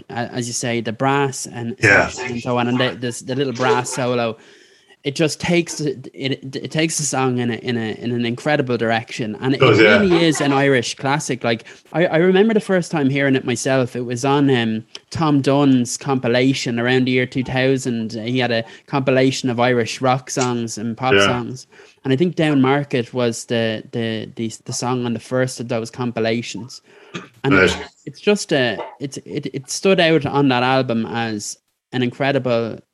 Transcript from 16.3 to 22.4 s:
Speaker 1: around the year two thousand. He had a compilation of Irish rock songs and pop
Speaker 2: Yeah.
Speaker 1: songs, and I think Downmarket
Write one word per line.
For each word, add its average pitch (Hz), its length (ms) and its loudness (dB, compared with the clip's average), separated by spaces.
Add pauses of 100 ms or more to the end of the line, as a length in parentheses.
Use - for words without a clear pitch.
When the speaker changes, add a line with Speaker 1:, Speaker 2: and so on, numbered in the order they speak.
Speaker 1:
around 127 240 2
the 127 80 0
year 127 140 2
two 127 180 -4
thousand. 127 680 -2
He 117 260 -4
had 120 140 0
a 113 100 0 (240)
compilation 131 640 2
of 117 100 -2
Irish 120 400 2
rock 131 300 0
songs 123 480 -2
and 110 180 -6
pop 131 200 2
Speaker 2:
Yeah. 98 100 6
Speaker 1:
songs, 120 420 -4 (380)
and 135 80 2
I - 20 2
think 175 220 0
Downmarket 139 720 2